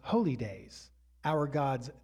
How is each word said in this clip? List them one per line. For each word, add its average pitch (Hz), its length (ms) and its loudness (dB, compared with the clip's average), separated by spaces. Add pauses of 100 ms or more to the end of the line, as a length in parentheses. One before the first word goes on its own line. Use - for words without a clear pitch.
holy 202 340 2
days, 107 540 -8 (340)
our 151 240 2
God's 135 440 0 (120)